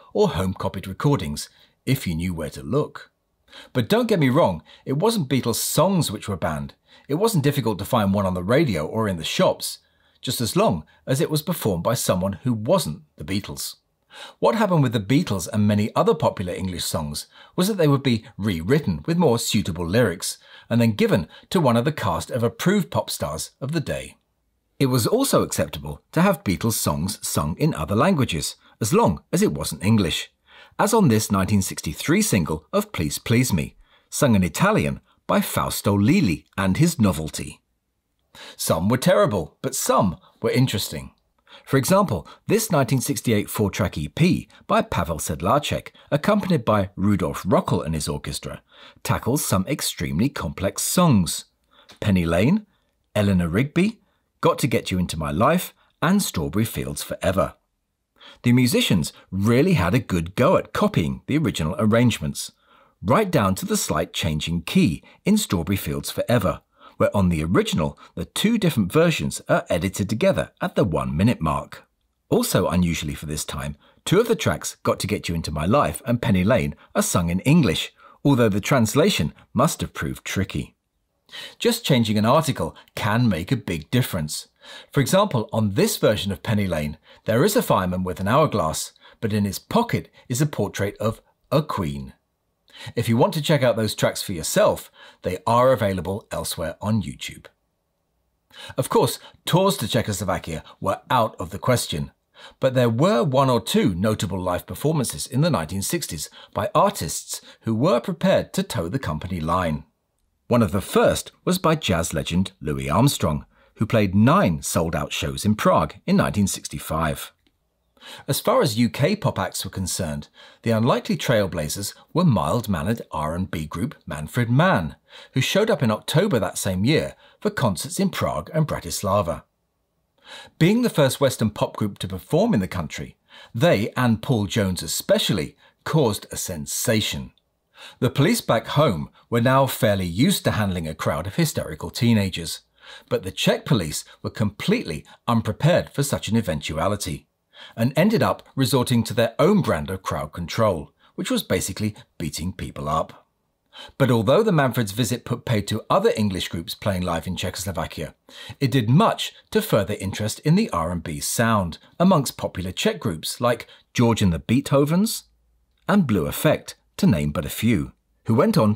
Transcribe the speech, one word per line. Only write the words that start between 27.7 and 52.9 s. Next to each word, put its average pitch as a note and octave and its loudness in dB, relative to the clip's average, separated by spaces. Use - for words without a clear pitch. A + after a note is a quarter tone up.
other D#2+ -4
languages, C3 0
as A#2 0
long C#3+ 2
as - 2
it G3+ 2
wasn't D2 -8
English, G2+ 2
as G#3+ 2
on G3+ 6
this A2 2
nineteen G2 2
sixty-three F#2 -2
single D#2 0
of G#3 -2
Please - -4
Please B2 2
Me, C#2 -4
sung A#2 2
in F#2+ 4
Italian F2 0
by G3+ 2
Fausto - -2
Lilli A#2+ 2
and F#2+ 0
his E3 2
Novelty. D#2 -2
Some F2+ 0
were B2 2
terrible, D#3+ 2
but C#3 -6
some A#3+ 2
were A2+ 0
interesting. G2+ -2
For C3+ 2
example, D3 2
this G#3+ 2
nineteen C3+ 2
sixty-eight A2 0
four-track - -2
E D2 -4
P D3+ 0
by A3 2
Pavel E2+ -4
Sedlacek, F2 -2
accompanied F#3 0
by G#2 2
Rudolf F2+ 0
Rockel F2+ 0
and D#2+ -4
his D2 -4
orchestra, C#2+ -8
tackles - 0
some F#2+ 2
extremely D#2 -2
complex E2+ -4
songs. A#2+ 2
Penny F#2 2
Lane, A2+ 2